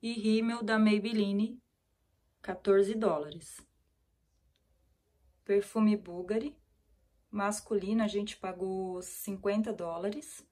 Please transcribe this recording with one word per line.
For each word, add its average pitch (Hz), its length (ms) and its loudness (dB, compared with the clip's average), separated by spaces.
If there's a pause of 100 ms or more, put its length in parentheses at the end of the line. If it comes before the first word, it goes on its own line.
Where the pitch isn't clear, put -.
E 226 120 -6
rímel 226 500 2
da 220 160 2
Maybelline, 214 800 2 (840)
quatorze 196 500 4
dólares. 170 640 -2 (1800)
Perfume 208 520 2
Bulgari, 208 600 -6 (720)
masculino, 208 760 -2
a - 20 0
gente 208 300 -4
pagou 185 680 -6
cinquenta 202 720 -2
dólares. 180 800 -8